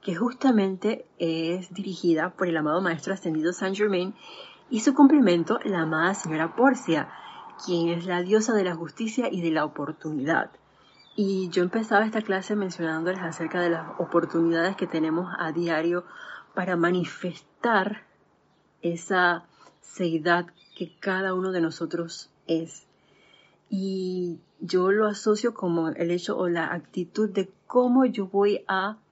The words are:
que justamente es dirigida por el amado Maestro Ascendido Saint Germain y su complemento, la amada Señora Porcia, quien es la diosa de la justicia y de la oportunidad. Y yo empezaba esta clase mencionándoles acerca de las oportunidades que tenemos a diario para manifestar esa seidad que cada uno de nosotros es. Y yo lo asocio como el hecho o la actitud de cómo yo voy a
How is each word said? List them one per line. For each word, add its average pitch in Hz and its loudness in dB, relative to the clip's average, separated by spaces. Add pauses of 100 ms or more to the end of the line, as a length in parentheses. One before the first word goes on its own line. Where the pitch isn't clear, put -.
que 185 -4
justamente 208 0 (120)
es 165 -2
dirigida 170 0
por - -4
el 170 0
amado 156 0
Maestro 180 -2
Ascendido 165 -2
Saint 190 -4
Germain 196 0 (560)
y 220 0
su 269 4
complemento, 240 6
la 190 0
amada 160 0
Señora 160 -4
Porcia, 175 2 (540)
quien 170 0
es 170 -2
la 175 -2
diosa 214 2
de 202 4
la 180 -2
justicia 214 -4
y 185 -4
de 170 0
la 156 2
oportunidad. 151 -4 (680)
Y 196 -2
yo 180 0
empezaba 214 0
esta 220 -4
clase 196 -4
mencionándoles 175 -4
acerca 165 -6
de 175 2
las 165 -4 (120)
oportunidades 165 2
que 185 -4
tenemos 165 -2
a 165 -4
diario 170 0 (500)
para 180 -2
manifestar 185 0 (800)
esa 170 2 (360)
seidad 170 0 (300)
que 170 -10
cada 190 -2
uno 185 -2
de 180 0
nosotros 165 -6 (180)
es. 165 -4 (840)
Y 185 -4 (200)
yo 185 2
lo 214 4
asocio 214 0
como 170 0
el 170 -2
hecho 180 -2
o 185 0
la 170 -2
actitud 180 -4
de 190 -2 (140)
cómo 247 4
yo 208 0
voy 202 2
a 196 -2 (140)